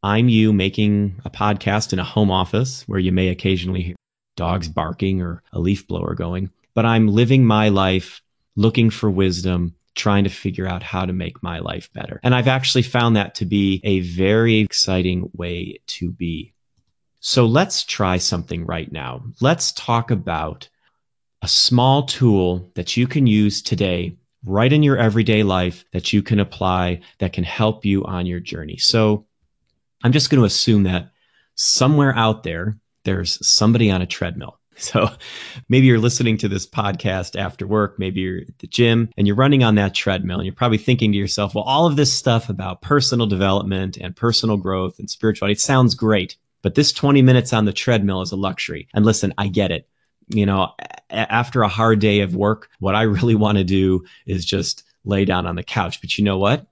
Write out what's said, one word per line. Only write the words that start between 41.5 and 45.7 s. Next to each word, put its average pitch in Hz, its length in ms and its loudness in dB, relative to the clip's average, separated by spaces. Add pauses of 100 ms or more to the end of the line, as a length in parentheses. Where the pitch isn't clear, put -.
"Well, 104 80 -4
all 147 240 2
of 151 80 2
this 143 180 2
stuff - 360 0
about 95 340 -10
personal 123 460 0
development 95 680 0
and 90 200 -12
personal 113 400 0
growth 92 420 -4
and 104 100 -14
spirituality, 104 440 -2
it 104 80 -2
sounds 127 340 2